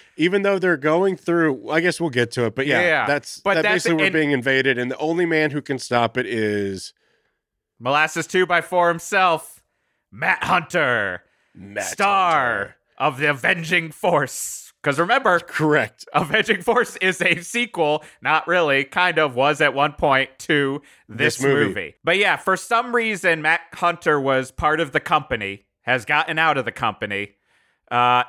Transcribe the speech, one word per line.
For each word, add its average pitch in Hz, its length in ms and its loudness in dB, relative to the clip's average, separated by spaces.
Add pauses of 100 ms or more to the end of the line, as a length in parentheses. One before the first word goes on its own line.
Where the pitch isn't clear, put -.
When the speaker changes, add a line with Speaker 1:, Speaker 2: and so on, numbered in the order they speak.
(160)
Speaker 1:
even 180 280 2
though 196 160 2
they're 175 180 2
going 170 400 2
through, 151 520 0
I 160 120 2
guess 175 180 0
we'll 170 100 -2
get 120 240 0
to 120 120 0
it, 110 100 -2
but 135 120 -2
yeah, 131 160 2
Speaker 2:
Yeah, 151 220 2
Speaker 1:
that's, 143 340 -4
Speaker 2:
but 196 160 0
Speaker 1:
that 160 80 0
Speaker 2:
that's, 208 100 2 (100)
Speaker 1:
basically 170 140 2
we're 190 80 2
Speaker 2:
and 185 80 0
Speaker 1:
being 151 180 2
invaded, 131 460 2
and 123 120 -4
the 131 80 -8
only 165 280 -2
man 156 260 0
who 143 100 -6
can 135 160 -6
stop 117 400 -2
it 127 80 -2
is 104 680 -4 (880)
Speaker 2:
Molasses 151 480 0
two 185 180 2
by 170 160 0
four 175 260 2
himself, 170 720 -2 (480)
Matt 160 340 -4
Hunter, 127 800 -2 (300)
Speaker 1:
Matt 101 300 -10
Speaker 2:
star 170 720 0
Speaker 1:
Hunter. 98 180 -6 (220)
Speaker 2:
of 135 200 0
the 147 120 0
Avenging 165 600 -2
Force. - 800 -4 (120)
'Cause 139 160 -2
remember, 202 420 2
Speaker 1:
Correct. 151 720 0
Speaker 2:
Avenging 190 480 0
Force 233 360 0
is 185 240 -2
a 175 200 0
sequel, 170 640 -2 (160)
not 147 260 0
really, 147 380 2
kind 180 320 0
of 147 180 2
was 143 240 2
at 143 140 2
one 139 200 0
point 135 360 2 (100)
to 143 420 0 (280)
this 143 280 -2
Speaker 1:
This 131 60 -4
movie. 143 240 4
Speaker 2:
movie. 90 280 -8 (100)
But 175 140 2
yeah, 196 180 2
for 190 180 0
some 240 400 -2
reason, 190 460 0
Matt 160 200 2 (120)
Hunter 165 440 0
was 131 340 0
part 156 280 0
of 147 140 -4
the 151 80 0
company, 110 640 -4 (160)
has 120 240 -2
gotten 156 340 -2
out 156 180 2
of 127 60 -2
the 113 80 -6
company, 104 600 -4 (580)
uh, 123 380 4